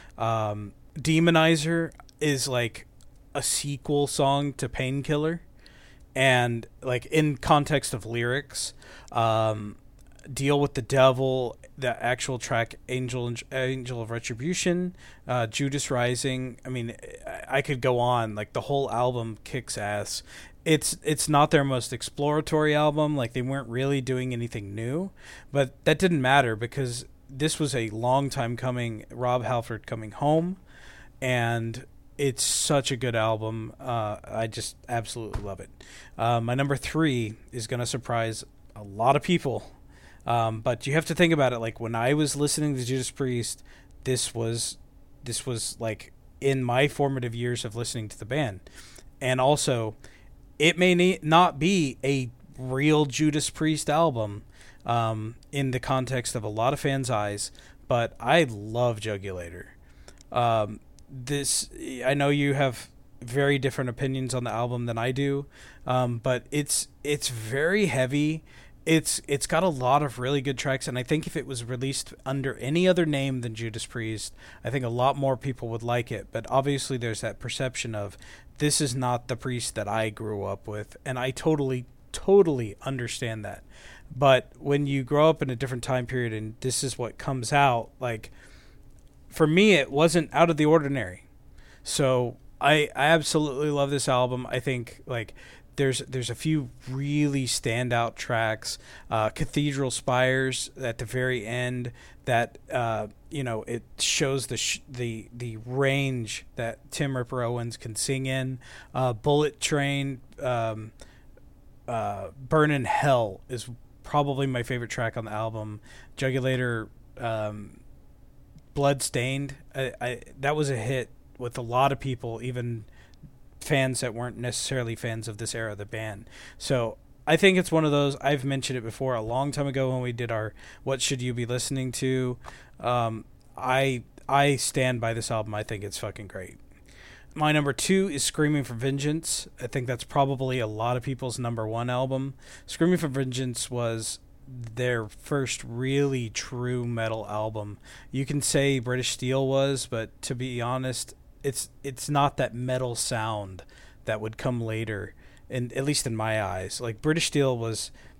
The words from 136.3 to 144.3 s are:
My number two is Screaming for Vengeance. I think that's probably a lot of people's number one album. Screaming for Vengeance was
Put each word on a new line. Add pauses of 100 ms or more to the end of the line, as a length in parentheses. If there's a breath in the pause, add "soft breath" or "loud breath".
My
number
two
is
Screaming
for
Vengeance. (140)
I
think
that's
probably
a
lot
of
people's
number
one
album. (320 loud breath)
Screaming
for
Vengeance
was (300)